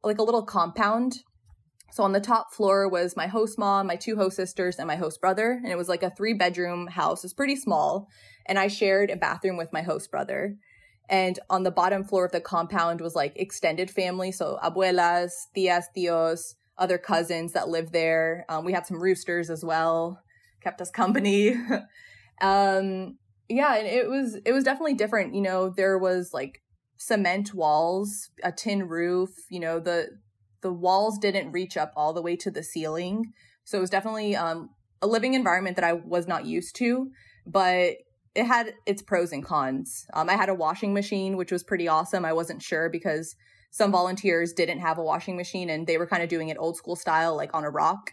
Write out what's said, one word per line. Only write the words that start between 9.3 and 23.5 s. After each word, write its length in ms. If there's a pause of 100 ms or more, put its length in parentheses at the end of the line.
with 140
my 100
host 300
brother. 440 (540)
And 300 (100)
on 140
the 80
bottom 320
floor 220
of 60
the 100
compound 600
was, 140
like, 200
extended 540
family. 420
So 320
abuelas, 680 (240)
tías, 280 (120)
tíos, 600 (220)
other 200
cousins 560
that 160
lived 240
there. 560
Um, 160
we 80
had 140
some 140
roosters 480
as 140
well, 560 (420)
kept 200
us 100
company. 680
<laughs> 40 (760)
Um, 800 (280)
yeah, 280